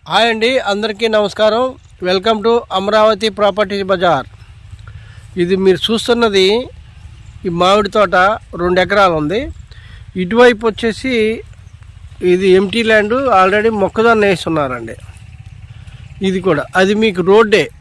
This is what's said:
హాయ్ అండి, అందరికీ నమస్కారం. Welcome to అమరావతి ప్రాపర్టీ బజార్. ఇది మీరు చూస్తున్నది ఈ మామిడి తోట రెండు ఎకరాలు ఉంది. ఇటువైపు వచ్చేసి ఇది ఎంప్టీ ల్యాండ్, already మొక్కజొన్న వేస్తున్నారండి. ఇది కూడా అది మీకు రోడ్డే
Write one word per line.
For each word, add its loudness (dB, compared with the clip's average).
హాయ్ 0
అండి, 0
అందరికీ -4
నమస్కారం. 0
Welcome 0
to 2
అమరావతి 0
ప్రాపర్టీ -2
బజార్. 0
ఇది 0
మీరు 4
చూస్తున్నది 0
ఈ -4
మామిడి 2
తోట 2
రెండు 0
ఎకరాలు 2
ఉంది. -4
ఇటువైపు 2
వచ్చేసి -6
ఇది 2
ఎంప్టీ 0
ల్యాండ్, 2
already 2
మొక్కజొన్న 2
వేస్తున్నారండి. -4
ఇది -2
కూడా 0
అది 2
మీకు -2
రోడ్డే 4